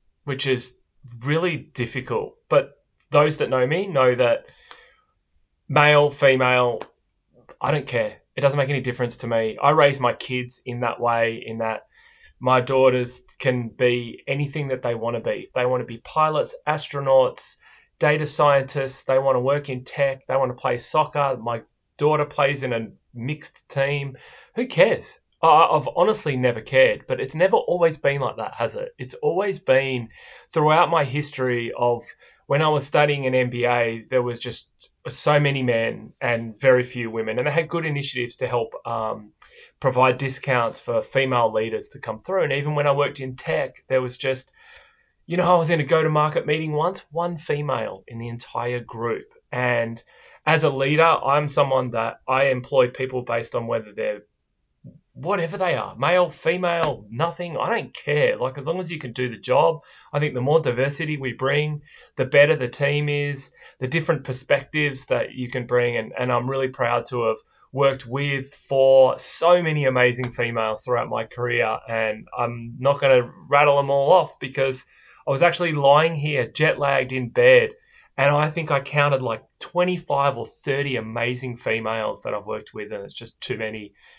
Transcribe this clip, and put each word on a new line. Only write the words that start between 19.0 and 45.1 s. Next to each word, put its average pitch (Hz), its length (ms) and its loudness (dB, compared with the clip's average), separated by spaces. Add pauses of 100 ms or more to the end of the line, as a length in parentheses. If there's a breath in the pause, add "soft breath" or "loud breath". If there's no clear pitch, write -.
They 131 160 2
wanna 131 220 2
work 143 260 0
in 127 160 -8
tech. 135 420 -4
They 135 120 -2
wanna 131 160 0
play 123 240 -4
soccer. 147 580 -2
My 117 280 -6 (340)
daughter 151 260 2
plays 143 400 -2
in 131 80 -2
a 113 200 -4 (220)
mixed 127 540 -10
team. 139 480 -4 (400 loud breath)
Who 254 120 -2
cares? - 520 0 (240)
I, 160 260 8
I've 151 280 0
honestly 170 400 0
never 120 240 0
cared, 127 480 4
but 131 100 -4
it's 131 160 -6
never 190 220 4
always 170 400 0
been 139 240 -2
like 123 160 -4
that, 107 180 -8
has 113 180 -4
it? - 240 -8
It's 127 180 -12
always 175 440 -2
been 131 480 0 (420 loud breath)
throughout 156 400 4
my 165 140 2
history 127 720 -4
of 120 280 0 (400 soft breath)
when 147 160 0
I 156 80 2
was 147 160 0
studying 147 420 2
an 127 80 2
M 127 140 2
B 120 160 -2
A, 117 440 0
there 127 140 2
was 117 160 -6
just - 500 -12 (180)
so 147 320 2
many 139 240 0
men 113 560 -2
and 117 400 -4
very 127 240 6
few 123 260 -8
women. 110 280 -4
And 131 100 0
they 147 40 0
had 156 180 0
good 165 160 -4
initiatives 131 520 -6
to 123 100 -4
help, 117 280 -4 (100)
um, 110 480 -6 (460 loud breath)
provide 127 380 2
discounts 131 600 -4
for 117 220 -2
female 127 500 0
leaders 110 380 -4
to - 100 -20
come 110 200 -8
through. 185 240 -2
And 143 80 -2
even 143 240 -2
when 147 100 0
I 143 60 4
worked 139 280 -2
in 131 160 -10
tech, 156 520 -6
there 131 140 0
was 123 160 -6
just, 131 340 -4 (760 soft breath)